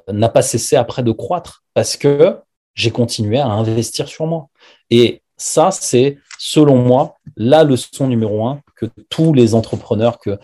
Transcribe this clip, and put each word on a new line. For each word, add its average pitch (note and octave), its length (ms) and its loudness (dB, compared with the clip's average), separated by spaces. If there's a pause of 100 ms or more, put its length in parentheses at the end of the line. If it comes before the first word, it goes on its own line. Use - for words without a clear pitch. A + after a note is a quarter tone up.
n'a G#2 220 0
pas C3 140 2
cessé - 320 -4
après B2+ 260 -2
de A#2 100 0
croître - 520 -8 (100)
parce - 240 -4
que D3 400 2 (380)
j'ai A2 160 -2
continué A#2 480 -2
à C#3+ 80 -2
investir A2+ 600 -4
sur - 200 -10
moi. D#3+ 220 -8 (400)
Et A#2 320 2 (160)
ça, E3 340 0
c'est, C#3 460 0 (200)
selon D3 400 2
moi, B2 380 2 (200)
la C#3+ 280 4
leçon C3+ 440 -2
numéro A2 380 -2
un C#3+ 160 -6 (140)
que A2+ 100 -10 (240)
tous D#3+ 240 2
les A#2 220 4
entrepreneurs, A2+ 640 -2
que G2 240 -6